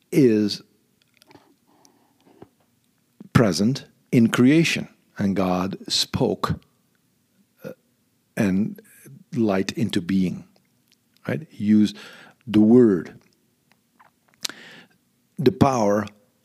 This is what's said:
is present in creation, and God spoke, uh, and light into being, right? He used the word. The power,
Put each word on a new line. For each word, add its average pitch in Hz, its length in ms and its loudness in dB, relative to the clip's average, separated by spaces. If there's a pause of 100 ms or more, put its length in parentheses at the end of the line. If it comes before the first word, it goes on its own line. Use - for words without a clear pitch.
(120)
is 110 500 2 (2750)
present 110 520 0 (260)
in 113 180 4
creation, 131 580 0 (300)
and 98 180 -4
God 92 420 -4 (140)
spoke, - 680 -4 (1040)
uh, - 80 -14 (640)
and 101 460 -2 (540)
light 101 380 -2
into 101 280 -6
being, 92 460 -4 (800)
right? 156 220 -8
He - 160 -10
used 104 320 2 (500)
the 107 140 2
word. 107 580 2 (2250)
The 127 140 0
power, 107 540 0 (400)